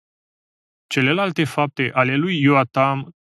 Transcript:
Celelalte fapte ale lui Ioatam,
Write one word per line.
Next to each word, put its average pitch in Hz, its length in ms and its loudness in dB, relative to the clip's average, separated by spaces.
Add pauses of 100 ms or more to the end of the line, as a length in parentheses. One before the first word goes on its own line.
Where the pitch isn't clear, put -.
(880)
Celelalte 165 560 0
fapte 143 500 -2
ale 127 220 0
lui 165 260 -2
Ioatam, 135 800 0